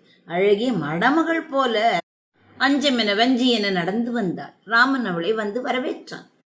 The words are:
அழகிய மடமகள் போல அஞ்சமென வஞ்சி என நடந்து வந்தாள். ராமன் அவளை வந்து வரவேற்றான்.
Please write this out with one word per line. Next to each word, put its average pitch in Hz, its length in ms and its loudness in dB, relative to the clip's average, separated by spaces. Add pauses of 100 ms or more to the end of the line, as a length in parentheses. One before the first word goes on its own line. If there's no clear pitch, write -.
(280)
அழகிய 202 440 2
மடமகள் 247 760 0
போல 262 260 0 (840)
அஞ்சமென 247 580 2
வஞ்சி 247 340 2
என 208 200 0
நடந்து 196 420 -2
வந்தாள். 180 420 -4 (100)
ராமன் 247 400 0
அவளை 175 280 -2
வந்து 220 300 -4
வரவேற்றான். 262 640 -6 (220)